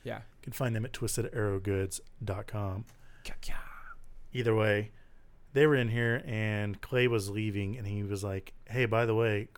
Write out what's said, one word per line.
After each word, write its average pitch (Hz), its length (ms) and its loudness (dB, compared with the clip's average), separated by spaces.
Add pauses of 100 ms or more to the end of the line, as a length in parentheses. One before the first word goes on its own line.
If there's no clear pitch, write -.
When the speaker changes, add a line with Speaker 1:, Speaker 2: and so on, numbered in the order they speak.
Speaker 1:
Yeah. 113 140 -6
Speaker 2:
You 117 40 -12 (220)
can 127 100 -8
find 120 220 0
them 110 100 0
at - 80 -8
twisted 113 400 -2
arrow 101 260 0
goods 95 400 0 (240)
dot 104 240 -4
com. 101 380 -4 (400)
Speaker 1:
Kya, - 160 -6
kya. - 140 0 (800)
Speaker 2:
Either 117 220 2
way, 107 360 4 (640)
they 143 140 8
were 151 80 6
in 120 140 4
here 117 360 2
and 107 560 -2
Clay 127 260 4
was 107 220 0
leaving 101 480 -2
and 107 100 -8
he 101 160 -2
was 101 200 -4
like, 95 300 -6 (120)
"Hey, 123 200 0
by 113 200 4
the 113 100 4
way, 110 320 2 (100)